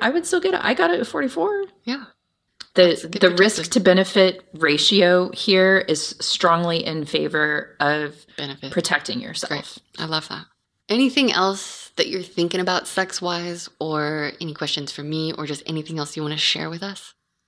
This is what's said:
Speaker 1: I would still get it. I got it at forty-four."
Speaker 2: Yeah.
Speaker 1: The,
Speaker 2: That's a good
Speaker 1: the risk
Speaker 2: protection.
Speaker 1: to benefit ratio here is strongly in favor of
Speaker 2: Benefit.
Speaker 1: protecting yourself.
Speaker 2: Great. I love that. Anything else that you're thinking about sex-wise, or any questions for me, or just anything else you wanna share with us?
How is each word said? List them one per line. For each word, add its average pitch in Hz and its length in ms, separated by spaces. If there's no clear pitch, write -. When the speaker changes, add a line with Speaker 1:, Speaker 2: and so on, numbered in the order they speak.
Speaker 1:
I 226 80
would 330 160
still 359 140
get 381 140
it. - 80
I 240 120
got 339 160
it 349 100
at 233 60
forty-four." 202 580
Speaker 2:
Yeah. 262 200
Speaker 1:
The, 185 100
Speaker 2:
That's 170 200
a 160 40
good 196 140
Speaker 1:
the 185 80
risk 196 260
Speaker 2:
protection. - 160
Speaker 1:
to - 80
benefit 190 600
ratio 175 800
here 190 460
is - 320
strongly 170 680
in 160 180
favor 151 760
of 147 340
Speaker 2:
Benefit. 139 340
Speaker 1:
protecting - 500
yourself. - 300
Speaker 2:
Great. - 280
I 160 60
love 156 240
that. - 160
Anything 262 440
else - 640
that - 100
you're 185 160
thinking 175 380
about 180 260
sex-wise, 175 840
or 151 500
any 160 140
questions 147 380
for 143 100
me, 156 300
or 151 140
just 143 200
anything 160 320
else 147 180
you 156 60
wanna 151 140
share 160 340
with 165 140
us? 196 280